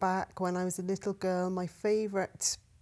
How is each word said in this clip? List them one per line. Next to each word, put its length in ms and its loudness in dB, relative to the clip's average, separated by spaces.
back, 400 0
when 160 0
I 80 0
was 160 -2
a 20 -6
little 300 -2
girl, 360 0
my 180 0
favourite 920 0